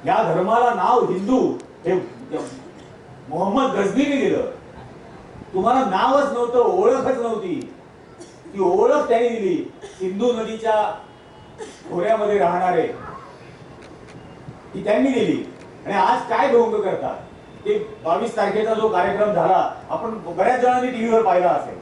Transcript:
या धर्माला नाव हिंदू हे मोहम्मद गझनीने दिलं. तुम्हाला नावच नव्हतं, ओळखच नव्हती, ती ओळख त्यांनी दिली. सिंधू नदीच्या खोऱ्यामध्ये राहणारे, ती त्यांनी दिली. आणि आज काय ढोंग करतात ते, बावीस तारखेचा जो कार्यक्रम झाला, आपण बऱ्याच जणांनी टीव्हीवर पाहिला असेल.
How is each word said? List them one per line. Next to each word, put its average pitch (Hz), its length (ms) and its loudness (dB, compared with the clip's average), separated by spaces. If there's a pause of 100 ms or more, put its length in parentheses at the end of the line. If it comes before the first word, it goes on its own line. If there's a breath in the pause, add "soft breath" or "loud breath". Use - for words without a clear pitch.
या 170 280 0
धर्माला 226 400 2
नाव 233 320 2
हिंदू 190 520 0 (280)
हे 180 80 0 (1400)
मोहम्मद 202 500 0
गझनीने 269 360 2
दिलं. - 280 0 (1080)
तुम्हाला 226 260 2
नावच 196 440 2
नव्हतं, 240 360 0
ओळखच 214 460 2
नव्हती, 214 680 -4 (800)
ती 196 80 -6
ओळख 220 480 4
त्यांनी 233 200 4
दिली. 185 420 -2 (120)
सिंधू 202 500 -2
नदीच्या 220 680 -2 (600)
खोऱ्यामध्ये 208 800 -2
राहणारे, 180 560 0 (1800)
ती 190 100 -10
त्यांनी 247 260 2
दिली. 143 440 0 (320)
आणि 202 100 -4
आज 240 340 2
काय 226 220 2
ढोंग 220 300 4
करतात - 340 -4 (500)
ते, - 380 -2
बावीस 220 340 -2
तारखेचा 214 360 0
जो 214 140 0
कार्यक्रम 202 460 0
झाला, - 400 2 (160)
आपण 220 200 -4
बऱ्याच 196 500 0
जणांनी 247 320 2
टीव्हीवर 226 300 2
पाहिला 180 260 4
असेल. - 340 -2